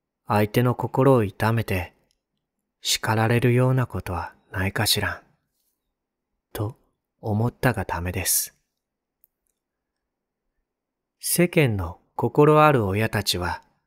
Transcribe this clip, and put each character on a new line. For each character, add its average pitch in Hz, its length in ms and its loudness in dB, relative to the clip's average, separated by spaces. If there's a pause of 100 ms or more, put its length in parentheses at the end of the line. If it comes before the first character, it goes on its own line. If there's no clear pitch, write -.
(260)
相 107 220 0
手 123 140 0
の 123 120 2
心 131 380 2
を 120 100 4
痛 110 300 -2
め 113 120 -2
て 92 280 -6 (880)
叱 - 340 -2
ら 113 140 2
れ 120 100 2
る 120 140 4
よ 127 160 2
う 131 60 2
な 131 120 0
こ 92 140 -8
と 92 140 -8
は 85 200 -8 (180)
な 95 140 -4
い 98 60 -4
か 104 140 -2
し 104 160 0
ら 87 140 -6
ん」 - 60 -20 (1300)
と 107 240 -8 (420)
思 113 280 -2
っ - 40 -4
た 127 220 -2
が 92 100 -4
た - 160 -6
め 90 100 -4
で 90 140 -6
す。 - 300 -4 (2750)
世 - 280 0
間 139 280 0
の 87 240 -8 (140)
心 151 500 4
あ 151 80 6
る 117 140 2
親 104 240 0
た 104 120 -2
ち - 140 -2
は、 90 260 -6 (240)